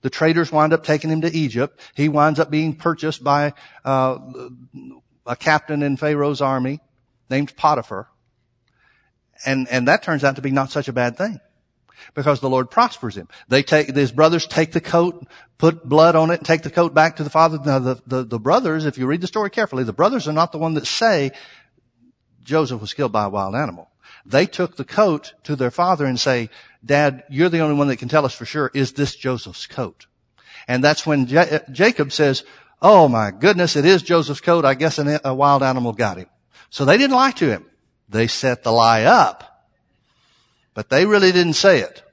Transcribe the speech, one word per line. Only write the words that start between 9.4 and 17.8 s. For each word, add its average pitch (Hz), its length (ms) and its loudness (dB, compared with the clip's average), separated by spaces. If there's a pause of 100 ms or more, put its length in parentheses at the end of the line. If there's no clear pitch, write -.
And, 131 240 -2
and 123 180 -2
that 160 140 2
turns 147 220 -4
out 135 140 0
to 135 40 -14
be 139 80 -6
not 135 220 -2
such 143 160 -6
a 127 60 -10
bad 120 260 -4
thing 196 200 -6 (760)
because 143 240 0
the 135 100 -4
Lord 127 220 -2
prospers 131 440 -2
him. 92 120 -14 (200)
They 135 140 2
take, 143 340 0
his 139 160 0
brothers 160 360 2
take 160 240 -2
the 165 100 -2
coat, 170 460 -2 (320)
put 165 280 0
blood 160 280 6
on 160 160 2
it, 170 80 -2
and - 80 -14
take 160 160 2
the 147 80 -10
coat 170 240 0
back 156 220 4
to 156 60 -6
the 147 60 -6
father. 160 340 2
Now, 139 140 0
the, 127 300 -4